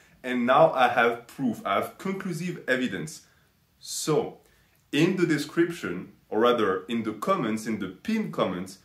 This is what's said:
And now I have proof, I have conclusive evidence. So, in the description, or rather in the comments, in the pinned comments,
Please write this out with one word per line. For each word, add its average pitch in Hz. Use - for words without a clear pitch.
And 123
now 147
I 127
have 120
proof, 120
I 98
have -
conclusive 185
evidence. 123
So, -
in 170
the 175
description, 151
or 104
rather 107
in 113
the 107
comments, 113
in 110
the 98
pinned 214
comments, 95